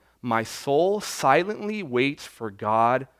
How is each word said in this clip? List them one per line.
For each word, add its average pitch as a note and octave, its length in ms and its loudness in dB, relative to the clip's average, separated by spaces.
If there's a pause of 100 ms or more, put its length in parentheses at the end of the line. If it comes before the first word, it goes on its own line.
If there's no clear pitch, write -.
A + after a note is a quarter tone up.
(220)
"My A2+ 220 0
soul F3 580 0
silently G#3 840 0
waits C3+ 420 -2
for - 240 -10
God. A2+ 580 2 (120)